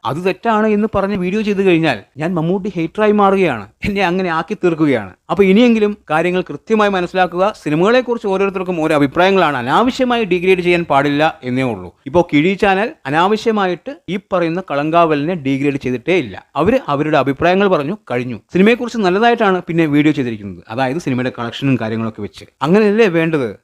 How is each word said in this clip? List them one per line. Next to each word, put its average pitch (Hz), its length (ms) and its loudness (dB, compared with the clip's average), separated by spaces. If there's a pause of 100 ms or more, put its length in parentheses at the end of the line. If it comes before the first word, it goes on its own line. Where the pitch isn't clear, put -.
അത് 139 160 -4
തെറ്റാണ് 214 500 0
എന്ന് 208 200 0
പറഞ്ഞ് 196 280 -2
വീഡിയോ 185 240 -2
ചെയ്ത് 196 200 0
കഴിഞ്ഞാൽ 160 300 2 (240)
ഞാൻ 160 160 -4
മമ്മൂട്ടി 180 380 -2
ഹെയ്റ്ററായി 208 460 0
മാറുകയാണ്, 185 440 2 (220)
എന്നെ 202 220 -2
അങ്ങനെ 185 200 -2 (100)
ആക്കി 180 240 -6
തീർക്കുകയാണ്. 147 480 0 (200)
അപ്പൊ 175 100 0 (100)
ഇനിയെങ്കിലും 220 400 4 (200)
കാര്യങ്ങൾ 175 380 0
കൃത്യമായി 208 460 0
മനസ്സിലാക്കുക. 180 500 0 (160)
സിനിമകളെക്കുറിച്ച് 226 720 0
ഓരോരുത്തർക്കും 185 500 -2
ഓരോ 160 160 0
അഭിപ്രായങ്ങളാണ്, 165 640 2
അനാവശ്യമായി 233 600 0 (100)
ഡീഗ്രേഡ് 180 340 2
ചെയ്യാൻ 175 240 2
പാടില്ല 143 320 2 (260)
എന്നേ 127 220 -2
ഉള്ളൂ. 92 180 -10 (200)
ഇപ്പോ 170 120 2 (120)
കിഴി 156 200 4 (100)
ചാനൽ 202 280 0 (200)
അനാവശ്യമായിട്ട് 202 800 0 (200)
ഈ 202 40 -4 (160)
പറയുന്ന 175 380 -2
കളങ്കാവലിനെ 156 680 2 (100)
ഡീഗ്രേഡ് 135 380 -2
ചെയ്തിട്ടേ 127 400 -2
ഇല്ല. 95 180 -14 (180)
അവര് 233 180 2 (160)
അവരുടെ 151 280 0
അഭിപ്രായങ്ങൾ 175 520 2
പറഞ്ഞു 151 220 -4 (140)
കഴിഞ്ഞു. 123 280 -4 (160)
സിനിമയെക്കുറിച്ച് 226 520 2
നല്ലതായിട്ടാണ് 208 520 2 (100)
പിന്നെ 165 260 0
വീഡിയോ 151 240 4
ചെയ്തിരിക്കുന്നത്, 101 420 -6 (140)
അതായത് 135 320 -2
സിനിമയുടെ 123 320 -2
കളക്ഷനും 123 440 -2
കാര്യങ്ങളൊക്കെ 113 440 -6
വെച്ച്. - 180 -16 (220)
അങ്ങനെയല്ലേ 208 420 2 (100)
വേണ്ടത്? 160 300 -2 (140)